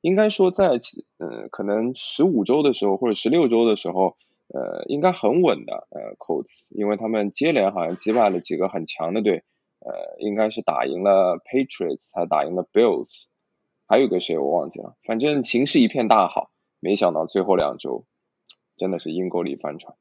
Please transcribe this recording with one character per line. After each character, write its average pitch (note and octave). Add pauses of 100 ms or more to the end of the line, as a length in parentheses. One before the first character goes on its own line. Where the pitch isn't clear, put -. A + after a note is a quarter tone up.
应 F3+
该 G#3+
说 F#3+
在， F#3+ (520)
呃， A#1
可 -
能 A2
十 -
五 C#3
周 C3
的 C#3+
时 -
候 G2
或 B2
者 A2
十 A2
六 D#3
周 A#2
的 G#2+
时 -
候， F#2 (320)
呃， -
应 C#3+
该 F3+
很 E3+
稳 D3
的， -
呃， G#1+
Colts， -
因 G2+
为 G#2
他 G#2+
们 G#2+
接 D#3
连 G#2
好 F2+
像 F2
击 A2
败 A2+
了 F2+
几 -
个 F2+
很 E2
强 E2
的 A2
队， F#2 (360)
呃， G1+
应 G#2
该 A2
是 A2
打 C2
赢 D2+
了 F#2+
Patriots， G2
还 F2
打 D2
赢 E2
了 F2+
Bills， G2+ (640)
还 A2
有 C3
个 F#2
谁 E2
我 C#2+
忘 D#2
记 -
了， - (120)
反 A2+
正 C#3+
形 A#2+
势 C#3+
一 A#2
片 A#2
大 G#2
好， - (280)
没 F#2
想 F2+
到 D#2+
最 F#2+
后 F#2
两 D2
周 - (720)
真 F#2+
的 F2
是 D#2
阴 F2+
沟 F2
里 C#2+
翻 D2
船。 -